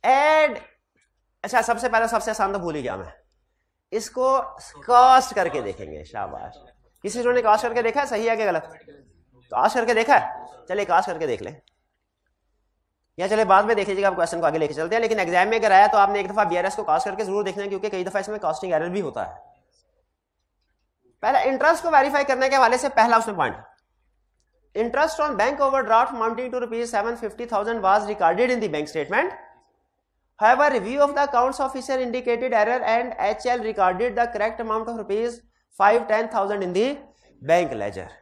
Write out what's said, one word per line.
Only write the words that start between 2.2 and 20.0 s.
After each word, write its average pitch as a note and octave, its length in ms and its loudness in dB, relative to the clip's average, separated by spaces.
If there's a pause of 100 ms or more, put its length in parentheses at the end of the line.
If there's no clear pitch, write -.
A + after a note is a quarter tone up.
आसान G3+ 220 -2
तो G3+ 60 -4
भूल E3+ 160 -6
ही D3 80 -6
गया G#2+ 140 -6
मैं, F#2+ 160 -14 (800)
इसको B3+ 460 0 (440)
कास्ट B3+ 520 6
करके F#3 280 -2
देखेंगे। D#2+ 420 -12
शाबाश। F2+ 540 -12 (460)
किसी G#3 200 -6
ने B3 180 2
कास्ट A3 200 4
करके A#3+ 200 -2
देखा A#3 180 0
है, C#4 60 -2
सही A3+ 200 -4
है A3+ 100 0
कि G#3+ 80 -2
गलत? E3+ 240 -2 (840)
कास्ट E3+ 240 2
करके A#3 180 0
देखा A3+ 220 4
है? - 300 -2 (220)
चलिए, G3 160 -4
कास्ट F3 240 0
करके D#3+ 180 -6
देख A2+ 160 -4
लें, A#2+ 140 -14 (1600)
या F3+ 100 -2
चलिए G#3+ 160 2
बाद F#3+ 200 6
में A3 120 0
देख G3 120 -2
लीजिएगा, G3 200 0
आप F3+ 60 0
क्वेश्चन E3+ 260 -2
को E3 60 0
आगे D#3 120 0
लेके D3+ 160 -2
चलते E3 220 -4
हैं। A#3 60 0
लेकिन A3 180 -2
एग्जाम F3+ 280 2
में A3+ 100 0
अगर G#3 140 2
आया G3 140 8
तो G#3 120 2
आपने G3+ 220 2
एक F#3 80 -6
दफा G3+ 160 0
बीआरएस F3+ 320 -2
को G#3 80 -6
कास्ट D#3+ 240 0
करके G3+ 160 -6
जरूर G3 200 -4
देखना F#3+ 180 -6
है, G3+ 60 -8
क्योंकि G3 220 -6
कई F#3 140 -6
दफा F#3+ 140 -4
इसमें G#3 220 -6
कास्टिंग E3+ 320 -4
एरर D#3+ 160 0
भी F#3+ 120 -4
होता A#2+ 240 -6
है। - 180 -16 (1800)